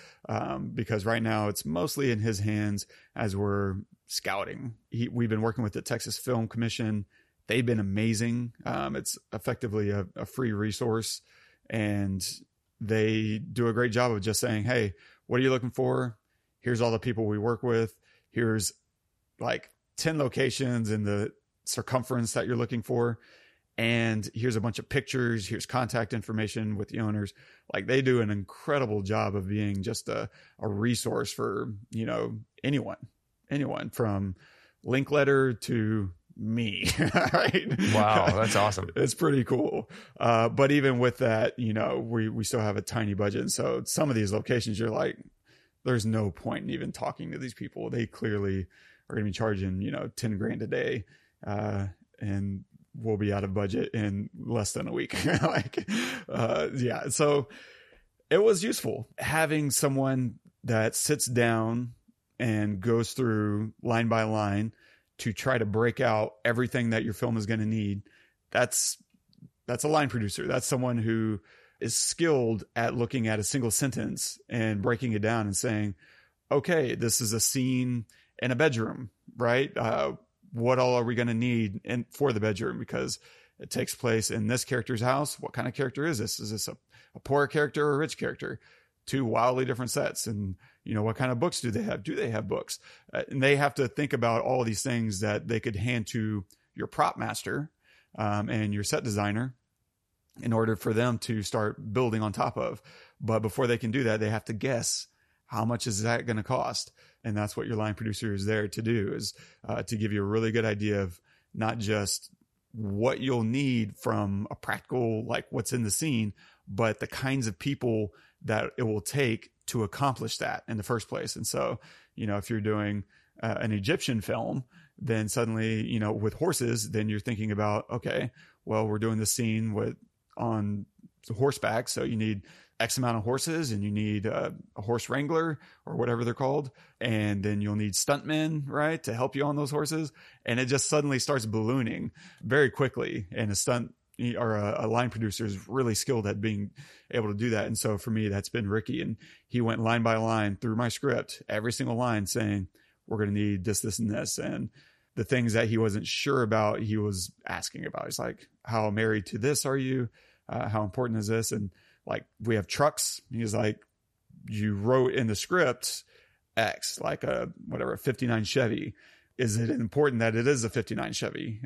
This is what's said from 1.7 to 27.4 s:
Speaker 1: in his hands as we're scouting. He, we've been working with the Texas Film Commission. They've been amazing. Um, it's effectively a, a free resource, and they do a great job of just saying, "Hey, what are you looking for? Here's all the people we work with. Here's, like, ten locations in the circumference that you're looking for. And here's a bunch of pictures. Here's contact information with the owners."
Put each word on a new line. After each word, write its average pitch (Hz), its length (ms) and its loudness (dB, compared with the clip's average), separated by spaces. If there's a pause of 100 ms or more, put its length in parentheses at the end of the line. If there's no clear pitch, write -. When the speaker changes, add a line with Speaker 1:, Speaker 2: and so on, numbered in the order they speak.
Speaker 1:
in 110 80 0
his 107 200 0
hands 104 480 0 (280)
as 104 200 -2
we're 101 420 0 (300)
scouting. 101 640 -4 (160)
He, 117 180 -2
we've 120 220 0
been 110 120 2
working 113 220 0
with 104 100 -2
the 117 80 -4
Texas 113 360 -4
Film 117 300 -2
Commission. 110 580 -2 (420)
They've 120 180 2
been 117 140 2
amazing. 113 760 0 (120)
Um, 135 300 -4
it's - 220 -6 (160)
effectively 107 560 -2
a, 101 160 0 (100)
a - 100 -6
free 127 260 -2
resource, 107 680 0 (480)
and 101 540 0 (560)
they 110 600 2
do 117 280 0
a 113 60 2
great 120 180 2
job 123 200 4
of 104 100 0
just 101 180 0
saying, 110 260 0
"Hey, 113 280 2 (340)
what 123 120 2
are 131 40 4
you 131 60 6
looking 127 220 2
for? 127 460 0 (420)
Here's 120 220 2
all 120 100 6
the 110 80 2
people 113 260 0
we 107 120 2
work 110 260 0
with. 113 320 2 (360)
Here's, 110 420 2 (680)
like, 120 320 -4 (260)
ten 160 220 0
locations 123 720 0
in 107 120 0
the 104 280 0 (320)
circumference 120 680 -2
that 123 120 0
you're 123 100 0
looking 117 280 0
for. 120 340 0 (600)
And 113 560 0
here's 113 240 0
a 107 40 2
bunch 117 180 -2
of - 100 -14
pictures. 120 580 0
Here's - 180 -6
contact 120 480 -2
information 110 600 -2
with 101 140 -6
the - 100 -4
owners." 107 340 -2 (400)